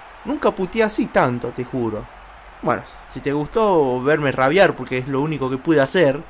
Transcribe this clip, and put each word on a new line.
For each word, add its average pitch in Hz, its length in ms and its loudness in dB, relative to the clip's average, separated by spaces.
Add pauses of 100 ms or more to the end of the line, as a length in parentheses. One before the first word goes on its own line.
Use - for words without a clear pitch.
(260)
Nunca 247 260 0
puteé 196 320 -2
así 214 240 -2
tanto, 123 440 0
te 127 120 -8
juro. 113 420 -4 (560)
Bueno, 127 220 -2 (240)
si - 140 -14
te 139 100 -4
gustó 147 720 2
verme 147 320 0
rabiar, 147 420 4
porque 127 220 -6
es 127 100 -6
lo 135 140 -2
único 143 280 -2
que 131 80 -4
pude 151 220 2
hacer 143 500 2